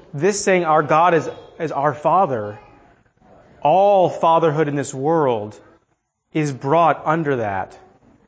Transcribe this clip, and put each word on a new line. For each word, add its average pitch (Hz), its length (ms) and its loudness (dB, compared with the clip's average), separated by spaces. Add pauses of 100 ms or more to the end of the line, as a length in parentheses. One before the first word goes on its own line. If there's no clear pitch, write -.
(120)
this 190 320 -2
saying, 180 220 2
"Our 156 160 2
God 160 320 2
is, 131 160 0 (280)
is 156 140 -6
our 143 220 -2
Father," 131 640 -2 (1040)
all 185 480 2
fatherhood 160 580 0
in 143 80 -6
this 135 160 -6
world 131 680 -2 (760)
is 151 180 -2
brought 143 540 0
under 156 300 0
that, 101 420 -6 (500)